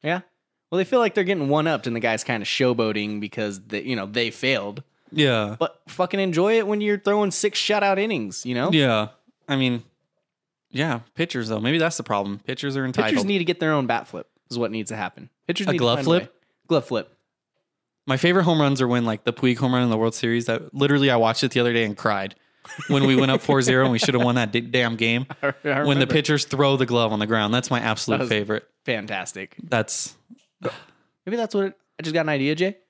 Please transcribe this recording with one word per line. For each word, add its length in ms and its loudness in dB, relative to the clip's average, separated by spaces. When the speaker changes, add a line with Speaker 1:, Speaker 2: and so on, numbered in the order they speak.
Speaker 1:
Yeah. 180 -2
Well, 60 -2
they 60 2
feel 160 2
like 160 2
they're 80 2
getting 260 0
one-upped 380 0
and 80 -4
the 40 -4
guy's 240 0
kinda 220 -4
showboating 720 0
because 420 -6
they, 220 -8
you 120 -4
know, 100 -6
they 240 -2
failed. 540 -4
Speaker 2:
Yeah. 460 2
Speaker 1:
But 300 -4
fucking 320 -2
enjoy 400 2
it 80 -2
when 140 -2
you're 180 0
throwing 320 0
six 280 -2
shutout 380 2
innings, 480 -4
you 80 -4
know? 180 0
Speaker 2:
Yeah. 380 2
I 80 -2
mean, 280 0
yeah, 300 -2
pitchers, 340 -4
though. 100 -2
Maybe 200 0
that's 180 0
the 60 -8
problem. 360 -2
Pitchers 380 -6
are 80 -2
entitled. 260 0
Speaker 1:
Pitchers 140 2
need 140 2
to 60 -2
get 140 -2
their 120 2
own 160 2
bat 200 -2
flip 200 -12
is 80 -6
what 120 -2
needs 180 -6
to 60 -8
happen. 340 -10
Pitchers 200 -2
Speaker 2:
A 40 0
Speaker 1:
need 80 0
Speaker 2:
glove 200 2
Speaker 1:
to 40 -4
find 40 0
a 20 2
Speaker 2:
flip? 40 -4
Speaker 1:
way. 60 -20
Glove 180 2
flip. 260 -6
Speaker 2:
My 100 2
favorite 260 4
home 180 4
runs 200 2
are 60 2
when, 180 2
like, 180 -2
the 100 0
Puig 240 2
home 160 0
run 80 2
in 80 2
the 80 2
World 160 2
Series 320 -2
that 300 -4
literally 340 4
I 60 4
watched 280 2
it 80 0
the 80 0
other 140 2
day 120 2
and 120 -4
cried 380 -6
when 200 2
we 80 4
went 160 4
up 100 0
Speaker 1:
<laughs> 0 -
Speaker 2:
four 220 2
zero 200 4
and 80 2
we 60 0
should 160 0
have 100 2
won 120 2
that 160 0
d-, 100 0
damn 340 -2
game. 380 0
Speaker 1:
<laughs> 80 -12
I, 60 -2
I 40 0
Speaker 2:
When 120 -12
the 160 0
Speaker 1:
remember. 240 4
Speaker 2:
pitchers 320 2
throw 320 2
the 80 2
glove 280 2
on 60 -2
the 60 0
ground. 280 0
That's 180 0
my 80 0
absolute 380 0
Speaker 1:
That 60 0
was 60 -4
Speaker 2:
favorite. 380 -2
Speaker 1:
fantastic. 800 -8
Speaker 2:
That's 520 -4
Speaker 1:
Maybe 120 -6
that's 180 -4
what 100 2
it, 120 -8
I 40 -12
just 100 -4
got 80 2
an 80 0
idea, 260 2
Jay. 220 -2